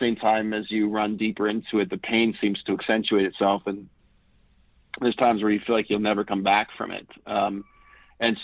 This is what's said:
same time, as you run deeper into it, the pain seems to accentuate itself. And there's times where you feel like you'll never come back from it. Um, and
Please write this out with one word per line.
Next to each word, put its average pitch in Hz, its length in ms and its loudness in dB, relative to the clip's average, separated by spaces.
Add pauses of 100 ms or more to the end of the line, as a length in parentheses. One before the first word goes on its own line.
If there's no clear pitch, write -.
same 117 160 2
time, 110 380 0
as 107 160 -6
you 107 180 2
run 107 280 -2
deeper 107 320 -2
into 110 320 -2
it, 95 100 0
the 98 80 -6
pain 113 420 2
seems 101 240 0
to 101 80 -2
accentuate 104 540 2
itself. 98 400 0
And 101 220 -8 (1120)
there's 123 160 2
times 117 260 4
where 107 100 4
you 104 80 2
feel 117 160 0
like 107 140 0
you'll 104 100 0
never 104 240 0
come 98 180 -2
back 101 340 2
from 101 140 -6
it. 95 160 -12 (200)
Um, 101 380 -2 (540)
and 113 260 0